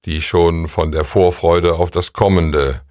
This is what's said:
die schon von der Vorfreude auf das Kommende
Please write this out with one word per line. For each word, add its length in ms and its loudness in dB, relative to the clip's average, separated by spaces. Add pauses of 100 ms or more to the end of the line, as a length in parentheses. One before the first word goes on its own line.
die 180 -6
schon 440 0
von 240 -4
der 140 -2
Vorfreude 680 2
auf 160 -2
das 200 -4
Kommende 800 0